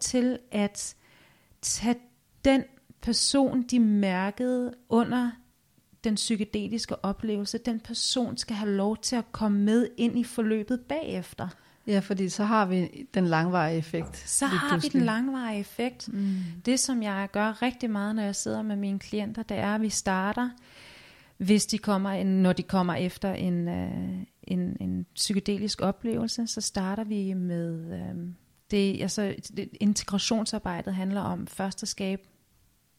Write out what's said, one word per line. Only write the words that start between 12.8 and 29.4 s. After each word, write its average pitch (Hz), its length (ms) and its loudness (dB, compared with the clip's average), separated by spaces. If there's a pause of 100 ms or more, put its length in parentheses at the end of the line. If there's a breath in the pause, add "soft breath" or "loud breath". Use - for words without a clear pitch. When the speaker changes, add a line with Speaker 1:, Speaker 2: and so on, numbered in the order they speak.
Speaker 2:
den 185 120 4
langvarige 165 520 2
effekt 160 400 -4
Speaker 1:
Så - 280 -2
Speaker 2:
lige 190 120 2
Speaker 1:
har 285 100 0
vi 285 120 0
Speaker 2:
pludselig. 294 140 -2
Speaker 1:
den 254 120 6
langvarige 233 540 -2
effekt. 240 540 -6
Speaker 2:
Mm. 196 220 0 (300)
Speaker 1:
Det, 254 140 2
som 247 240 0
jeg 196 280 -2
gør 214 300 0
rigtig 247 280 -2
meget, 208 260 -2
når 220 80 0
jeg 202 120 -2
sidder 220 260 -4
med 214 140 -2
mine 196 240 -2
klienter, 214 440 -6
det 202 140 -4
er, 202 180 0
at 214 60 0
vi 214 80 0
starter, 202 600 0 (880 loud breath)
hvis 196 280 4
de 220 120 -2
kommer 196 340 0
ind, 190 180 2
når 185 240 6
de 185 100 0
kommer 180 320 2
efter 180 380 -2
en, 175 340 0
øh, 185 500 -4 (300)
en, 180 320 -2
en 185 260 -2 (100)
psykedelisk 202 680 -2
oplevelse, 226 680 -2
så - 140 -6
starter 202 420 -2
vi 202 300 -2
med, 170 680 -4 (100)
øhm, 175 260 -8 (360)
det, 196 300 2
altså, 196 340 -2 (220)